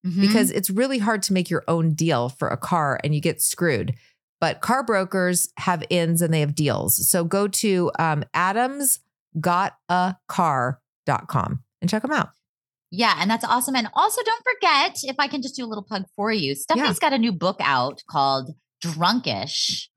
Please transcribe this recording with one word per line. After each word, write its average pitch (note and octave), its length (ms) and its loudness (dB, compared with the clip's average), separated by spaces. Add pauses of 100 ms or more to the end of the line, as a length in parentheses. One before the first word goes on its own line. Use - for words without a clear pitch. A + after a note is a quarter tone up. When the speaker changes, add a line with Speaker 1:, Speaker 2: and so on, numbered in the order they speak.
Speaker 1:
Mm-hmm. F#3 160 0
Speaker 2:
Because A3 300 4
it's - 180 -2
really B3+ 300 0
hard G#3 240 0
to G3 100 0
make F#3 160 2
your E3+ 180 0
own E3 260 2
deal D3+ 360 2
for - 180 -4
a - 100 -2
car D3+ 460 0
and D3 100 0
you D3 80 0
get D#3+ 200 -2
screwed. B2+ 520 0 (460)
But D#3 220 -2
car B3+ 220 0
brokers F#3+ 720 0
have F3 320 -2
ins E3+ 320 2
and E3 120 2
they D#3+ 60 4
have D3 160 0
deals. - 540 0
So F3 140 2
go G3 240 0
to, F#3+ 520 0
um, D#3 240 0 (100)
adams B3 680 0 (400)
got F3 380 0 (120)
a F3+ 260 0 (120)
car C3 520 0 (260)
dot - 220 -2
com - 360 -2 (180)
and F3 80 -2
check A3 140 -2
'em C4+ 80 -4
out. D4 180 -2 (600)
Speaker 1:
Yeah, G3+ 300 2
and F#3 100 0
that's A3+ 140 0
awesome. B3 320 0
And A3+ 180 0
also, G#4+ 300 2
don't A4+ 220 -2
forget, F4 580 2
if C4 160 -6
I C#4 80 0
can C#4 140 -6
just B3 160 -8
do B3 80 -6
a - 20 -10
little G#3 160 -8
plug F#3+ 220 -6 (100)
for G#3 160 0
you, C#3+ 240 0
Stephanie's B3+ 460 0
Speaker 2:
Yeah. D#4+ 80 2
Speaker 1:
got C4+ 40 2
a C4+ 60 0
new A3+ 140 2
book F3+ 260 -2
out C#3 500 0
called C3+ 420 0 (300)
Drunkish. D#3+ 1160 -2